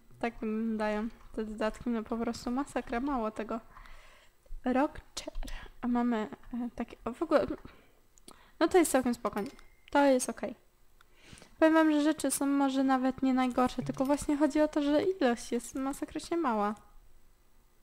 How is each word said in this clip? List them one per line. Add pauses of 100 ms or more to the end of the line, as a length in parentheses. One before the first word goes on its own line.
(180)
tak
wyglądają (260)
te
dodatki,
no
po
prostu
masakra,
mało
tego. (1040)
Rock (180)
chair. (140)
A
mamy, (260)
e,
takie...
o,
w
ogóle... (1120)
No
to
jest
całkiem
spokojnie. (400)
To
jest
okej. (1040)
Powiem
wam,
że
rzeczy
są
może
nawet
nie
najgorsze,
tylko
właśnie
chodzi
o
to,
że
ilość
jest
masakrycznie
mała. (1080)